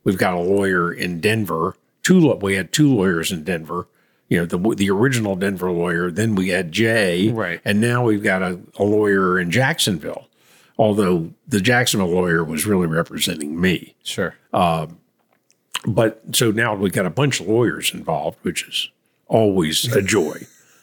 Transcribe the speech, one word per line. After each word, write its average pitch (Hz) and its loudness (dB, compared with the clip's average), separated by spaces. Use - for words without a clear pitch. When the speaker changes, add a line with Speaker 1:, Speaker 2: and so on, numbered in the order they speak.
Speaker 1:
We've 98 0
got 95 2
a 87 -2
lawyer 92 2
in 87 -6
Denver. 95 -2
Two, 185 6
la-, 135 6
we 98 -2
had 92 -4
two 147 4
lawyers 92 0
in 80 -6
Denver. 85 -6
You 87 2
know, 85 0
the, 95 -2
the 98 0
original 107 0
Denver 92 -2
lawyer, 87 -2
then 104 0
we 95 0
had 90 -2
Jay, 110 2
Speaker 2:
Right. 92 -4
Speaker 1:
and 104 2
now 120 2
we've 107 2
got 95 0
a, 90 -4
a 101 0
lawyer 101 2
in 87 -2
Jacksonville, 92 -2
although 98 2
the 101 0
Jacksonville 113 2
lawyer 87 2
was 78 -4
really 92 2
representing 80 -4
me. 90 -2
Speaker 2:
Sure. - -6
Speaker 1:
Uh, 82 0
but 113 0
so 117 2
now 110 0
we've 95 -2
got 101 0
a 85 -4
bunch 135 0
of 85 -8
lawyers 104 0
involved, 80 -4
which - -6
is - -8
always 98 2
a 101 4
joy. 92 -2
Speaker 2:
<laughs> - -20